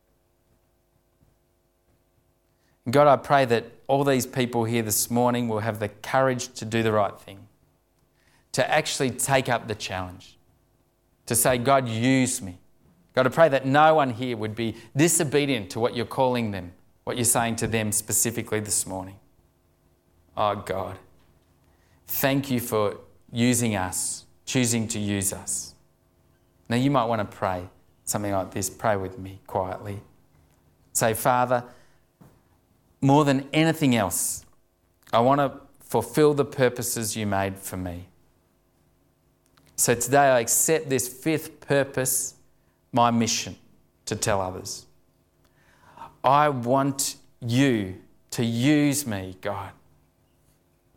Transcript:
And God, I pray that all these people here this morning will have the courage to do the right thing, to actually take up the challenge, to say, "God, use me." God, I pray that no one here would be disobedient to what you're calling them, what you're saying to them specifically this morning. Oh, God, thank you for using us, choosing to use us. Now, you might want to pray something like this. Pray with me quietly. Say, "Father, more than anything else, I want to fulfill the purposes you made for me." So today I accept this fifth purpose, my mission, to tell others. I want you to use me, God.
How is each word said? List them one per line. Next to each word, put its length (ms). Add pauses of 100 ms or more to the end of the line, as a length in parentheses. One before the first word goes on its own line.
(2750)
And 80
God, 140
I 100
pray 260
that 220 (220)
all 180
these 200
people 380
here 200
this 280
morning 380
will 100
have 200
the 100
courage 640
to 100
do 180
the 120
right 260
thing, 260 (1080)
to 180
actually 400
take 380
up 180
the 80
challenge, 640 (880)
to 100
say, 220
"God, 300
use 540
me." 180 (540)
God, 140
I 20
pray 180
that 180
no 300
one 140
here 260
would 200
be 200 (220)
disobedient 720
to 100
what 160
you're 100
calling 460
them, 220 (320)
what 100
you're 80
saying 340
to 100
them 260
specifically 680
this 260
morning. 300 (1200)
Oh, 200
God, 420 (1080)
thank 440
you 80
for 380 (340)
using 420
us, 520 (200)
choosing 440
to 100
use 320
us. 440 (920)
Now, 80
you 160
might 140
want 160
to 160
pray 320 (340)
something 300
like 180
this. 180
Pray 280
with 200
me 300
quietly. 540 (880)
Say, 220
"Father, 500 (1400)
more 240
than 300
anything 420
else, 480 (680)
I 80
want 180
to 220 (180)
fulfill 540
the 120
purposes 720
you 120
made 320
for 180
me." 300 (1700)
So 200
today 340
I 100
accept 500
this 180
fifth 540
purpose, 720 (560)
my 200
mission, 440 (500)
to 100
tell 240
others. 460 (1400)
I 260
want 680 (260)
you 540 (360)
to 140
use 600
me, 360
God. 300 (1300)